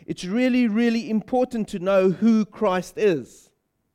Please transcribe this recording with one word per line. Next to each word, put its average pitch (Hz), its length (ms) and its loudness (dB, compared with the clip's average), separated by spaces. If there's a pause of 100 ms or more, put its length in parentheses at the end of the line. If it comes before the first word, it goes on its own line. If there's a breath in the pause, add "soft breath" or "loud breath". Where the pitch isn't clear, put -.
it's - 160 -10
really, 247 460 0
really 233 400 0
important 233 600 -2
to 202 100 -8
know 190 320 2
who 220 340 2
Christ 185 540 -4
is. 160 500 -2 (460)